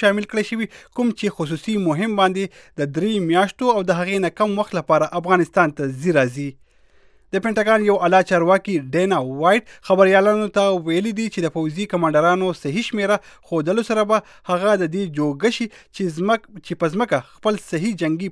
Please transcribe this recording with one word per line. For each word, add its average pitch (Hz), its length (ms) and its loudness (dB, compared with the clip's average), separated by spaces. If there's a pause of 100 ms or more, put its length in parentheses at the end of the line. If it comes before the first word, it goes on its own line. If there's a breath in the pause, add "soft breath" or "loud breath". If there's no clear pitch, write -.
شامل 208 280 0
کړی 214 200 -2
شوي 226 180 -6
کوم - 420 -4
چې - 300 -4
خصوصي 160 340 -4 (140)
مهم 202 320 -2
باندې 190 240 2 (380 soft breath)
د 143 120 -6
درې 190 320 -2
میاشتو 202 480 0
او 196 80 -2
د 175 180 0
هغې 190 260 -2
نه - 140 -6
کم 202 220 0
وخت 180 180 -6
لپاره 156 400 0
افغانستان 170 600 2
ته 135 180 -4
ځي 160 200 0
راځي. 131 300 -2 (840)
د 190 80 -2
پینټاګان 220 460 0
یو 202 80 4 (100)
اعلی 190 140 6 (100)
چارواکي 185 460 2 (180)
ډینا 180 240 2 (220)
وایټ 190 340 2 (140)
خبریالانو 196 680 4
ته 196 320 2
ویلي 180 320 0
دي 226 160 -4
چې 196 100 -6
د 156 120 -2
پوځي 160 340 -4
کمانډرانو 170 580 2 (140)
صحیح 170 240 -4
شمېره 202 320 0 (320 loud breath)
ښودلو 175 400 0
سره 220 220 0
به 220 60 4 (300 soft breath)
هغه 185 240 0 (100)
د 170 120 0
دې 196 100 -4 (140)
جوګه 147 400 0
شي 233 100 -6
چې - 360 -12 (120)
زمک-، 208 320 -2 (180)
چې - 140 -10
په 170 140 0
ځمکه 202 260 -2 (140)
خپل 208 320 -2
صحیح 185 340 -4
جنګي 165 320 -2